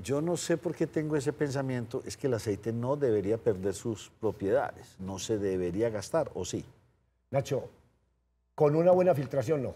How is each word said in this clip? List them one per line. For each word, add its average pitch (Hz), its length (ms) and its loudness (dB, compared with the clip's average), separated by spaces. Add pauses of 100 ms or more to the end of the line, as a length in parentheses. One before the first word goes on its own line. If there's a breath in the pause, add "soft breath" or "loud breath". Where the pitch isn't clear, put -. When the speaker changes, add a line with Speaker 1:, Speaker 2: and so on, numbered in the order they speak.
Speaker 1:
yo 131 160 0
no 170 160 0
sé 165 220 0
por 160 180 -4
qué 165 100 0
tengo 151 300 -2
ese 139 160 0
pensamiento, 131 760 -2
es - 120 -10
que 143 100 -2
el 127 60 2
aceite 110 400 -2
no 123 240 0
debería 110 400 2
perder 98 360 0
sus - 460 -6
propiedades, 104 800 -2
no 95 180 -8
se 110 200 -2
debería 95 520 0
gastar, 110 440 -2
¿o 92 100 -6
sí? 110 220 -6 (680)
Speaker 2:
Nacho, 135 380 -2 (840)
con 147 220 4
una 170 160 6
buena 180 240 6
filtración 135 480 0
no. 95 120 -6